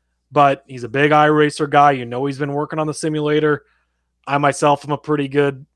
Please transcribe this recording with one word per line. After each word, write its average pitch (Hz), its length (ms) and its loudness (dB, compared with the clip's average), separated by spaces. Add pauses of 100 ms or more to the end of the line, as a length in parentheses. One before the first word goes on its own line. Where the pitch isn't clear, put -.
(300)
but 139 380 2
he's 127 160 -12
a 117 40 -10
big 139 220 0
iRacer 151 580 2
guy. 143 240 4
You 127 120 -6
know 123 220 -6
he's 139 120 -8
been 143 140 -6
working 147 260 -6
on 156 80 -4
the 151 80 -6
simulator. 151 680 -2 (600)
I 139 140 -2
myself 143 460 0
am 147 80 -8
a 139 60 -2
pretty 147 280 -4
good 139 500 -2